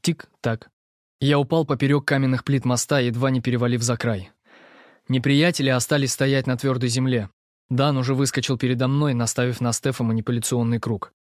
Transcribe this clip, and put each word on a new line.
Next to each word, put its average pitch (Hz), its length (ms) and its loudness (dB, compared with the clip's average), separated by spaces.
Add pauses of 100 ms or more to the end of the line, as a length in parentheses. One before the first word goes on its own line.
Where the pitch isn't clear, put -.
тик-так. - 680 -4 (500)
Я 143 200 2
упал 151 260 0
поперек 143 400 0
каменных 135 380 0
плит 139 220 0
моста, 123 340 0
едва 123 320 0
не 131 100 0
перевалив 120 400 0
за 117 160 0
край. 101 340 -4 (760)
Неприятели 139 640 2
остались 131 440 0
стоять 135 340 0
на 127 100 0
твердой 127 320 0
земле. 123 400 0 (400)
Дан 135 280 2
уже 131 160 0
выскочил 135 440 0
передо 127 300 0
мной, 143 260 2
наставив 120 460 -2
на 120 140 0
Стефа 127 300 -4
манипуляционный 117 760 0
круг. - 340 -6 (160)